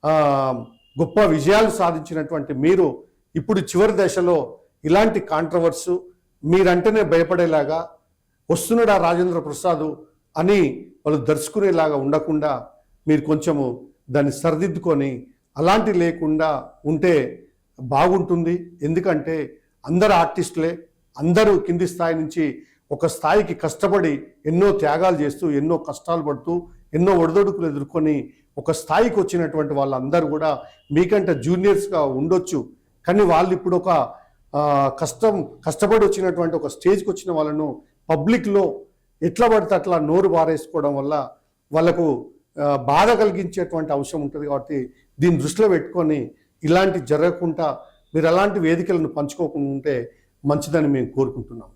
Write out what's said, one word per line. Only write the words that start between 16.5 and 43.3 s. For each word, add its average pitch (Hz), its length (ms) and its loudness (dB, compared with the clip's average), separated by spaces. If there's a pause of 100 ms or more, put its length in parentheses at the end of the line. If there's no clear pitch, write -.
ఉంటే 151 600 0 (360)
బాగుంటుంది. 170 1000 0
ఎందుకంటే 160 760 -2 (280)
అందరు 180 260 2
ఆర్టిస్టులే, 170 680 0 (380)
అందరూ 180 420 4
కింది 175 280 -2
స్థాయి 165 280 -2
నుంచి 156 460 -4 (300)
ఒక 165 160 -2
స్థాయికి 170 460 0
కష్టపడి 170 680 -2 (240)
ఎన్నో 180 260 2
త్యాగాలు 170 440 0
చేస్తూ, 147 360 -4
ఎన్నో 156 260 0
కష్టాలు 165 440 -6
పడుతూ, 151 460 -6 (260)
ఎన్నో 180 200 4
ఒడిదొడుకులు 175 540 2
ఎదుర్కొని 147 680 -4 (240)
ఒక 139 140 -4
స్థాయికి 208 480 0
వచ్చినటువంటి 160 540 -2
వాళ్ళందరూ 139 540 0
కూడా 151 340 -2 (320)
మీకంటే 175 500 2
జూనియర్స్గా 185 600 2
ఉండొచ్చు, 151 640 -2 (380)
కానీ 196 140 4
వాళ్ళు 180 320 4
ఇప్పుడు 185 220 -2
ఒక, 175 380 0 (420)
ఆ, 143 320 2 (120)
కష్టం, 196 640 -2
కష్టపడి 202 400 2
వచ్చినటువంటి 175 500 0
ఒక 151 120 -4
స్టేజ్కి 196 420 0
వచ్చిన 185 220 -2
వాళ్ళను 151 500 -2 (280)
పబ్లిక్లో 190 720 0 (400)
ఎట్లా 175 260 2
పడితే 208 280 2
అట్లా 175 240 0
నోరు 165 280 2
బారేసుకోవడం 156 680 0
వల్ల 139 340 -4 (420)
వాళ్ళకు, 160 600 0 (300)
ఆ, 143 140 0
బాధ 143 340 2
కలిగించేటువంటి 175 840 -2